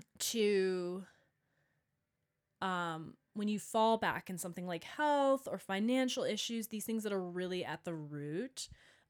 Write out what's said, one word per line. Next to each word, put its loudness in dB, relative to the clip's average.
to, 2
um, -2
when 0
you 2
fall 4
back 0
in -6
something -6
like -4
health 4
or -4
financial 2
issues, -2
these -6
things -2
that -2
are 0
really -2
at -8
the -4
root -6